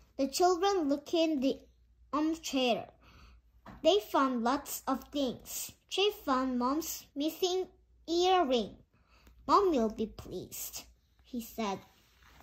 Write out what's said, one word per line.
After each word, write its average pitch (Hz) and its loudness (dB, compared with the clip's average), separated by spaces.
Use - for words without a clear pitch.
The 269 0
children 359 2
looked 294 -2
in 320 2
the 254 0
armchair. 269 -2
They 339 6
found 254 2
lots 277 -2
of - -4
things. - -6
Chip 403 0
found 262 0
Mom's 277 -2
missing 359 -2
earring. 330 2
"Mom 370 6
will 226 2
be 214 -4
pleased," - -12
he 247 -8
said. 202 -6